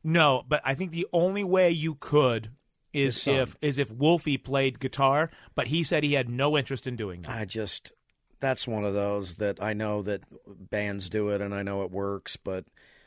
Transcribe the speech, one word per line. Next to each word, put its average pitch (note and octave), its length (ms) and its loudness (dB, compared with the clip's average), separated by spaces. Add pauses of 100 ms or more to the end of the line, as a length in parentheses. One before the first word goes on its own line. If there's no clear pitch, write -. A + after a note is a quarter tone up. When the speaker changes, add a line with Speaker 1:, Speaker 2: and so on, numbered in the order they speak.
Speaker 1:
No, D3+ 440 4
but C#3+ 180 0
I C3+ 80 0
think E3 180 -4
the E3 220 -4
only F#3+ 320 2
way F3+ 260 6
you D#3+ 240 -2
could A#2+ 540 2 (420)
is C#3 240 2
Speaker 2:
Is - 60 -6
some. C#3+ 140 2
Speaker 1:
if, C3 260 0
is C#3+ 160 0
if C#3 140 0
Wolfie D3 460 2
played C3+ 440 0
guitar, C#3 480 2 (260)
but C3+ 120 -2
he E3 160 2
said D3+ 200 2
he C#3+ 100 2
had C3 160 0
no C#3 280 2
interest C3 300 -4
in B2 100 -6
doing F#2+ 240 -6
that. F2 100 -10
Speaker 2:
I A2 140 -4
just, G#2 480 -6 (480)
that's C3 260 -2
one A2 160 -2
of G2+ 100 0
those G2+ 420 -2
that G2+ 280 -2
I G#2+ 80 -2
know G#2 300 -2
that G2 220 -4 (220)
bands G2+ 640 -6
do G#2 200 0
it G2+ 100 0
and G2+ 140 -4
I G2+ 100 -4
know G2 200 -4
it F#2 80 -6
works, G2 440 -4
but F#2+ 300 -6 (420)